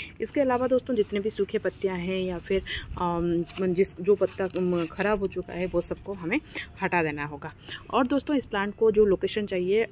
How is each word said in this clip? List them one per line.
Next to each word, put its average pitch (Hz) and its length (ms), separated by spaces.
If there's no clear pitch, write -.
इसके 226 200
अलावा 254 260
दोस्तों 254 280
जितने 208 260
भी 214 100
सूखे 208 280
पत्तियाँ 190 380
हैं 185 240
या 185 180
फिर, 190 240
अम, 175 440
जिस, 185 260
जो 185 140
पत्ता, 190 300
अम, 180 420
ख़राब 202 320
हो 196 80
चुका 180 260
है 175 140
वो 175 140
सबको - 320
हमें 190 280
हटा 175 200
देना 147 220
होगा। 147 280
और 247 160
दोस्तों 285 300
इस 240 100
प्लांट 202 280
को 226 160
जो 214 140
लोकेशन 202 420
चाहिए 190 460